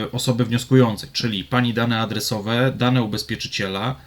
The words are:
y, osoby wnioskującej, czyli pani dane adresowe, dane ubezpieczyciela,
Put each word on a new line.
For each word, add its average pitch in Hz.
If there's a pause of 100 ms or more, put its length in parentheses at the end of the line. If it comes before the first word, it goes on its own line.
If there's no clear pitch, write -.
y, -
osoby 120
wnioskującej, 120
czyli 104
pani 120
dane 117
adresowe, 113
dane 123
ubezpieczyciela, 107 (120)